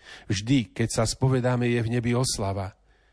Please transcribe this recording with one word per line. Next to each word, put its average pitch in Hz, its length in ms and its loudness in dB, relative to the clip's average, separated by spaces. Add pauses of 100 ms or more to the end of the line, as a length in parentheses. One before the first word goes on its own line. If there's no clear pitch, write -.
(300)
Vždy, 110 400 2
keď 113 180 -2
sa - 200 0
spovedáme, 123 580 2
je 120 160 2
v 113 160 -2
nebi 120 160 0
oslava. 98 600 -2 (380)